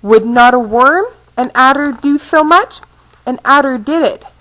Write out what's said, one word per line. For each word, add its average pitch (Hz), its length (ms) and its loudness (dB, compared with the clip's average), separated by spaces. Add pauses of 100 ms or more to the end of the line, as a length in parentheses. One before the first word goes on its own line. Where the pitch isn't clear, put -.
Would 220 220 2
not 240 300 2
a 247 40 2
worm, 247 460 0 (320)
an 247 180 -4
adder, 277 380 0
do 285 260 -2
so - 240 -2
much? 339 380 0 (460)
An 247 180 -8
adder 269 340 0
did 294 240 -4
it - 220 -4 (160)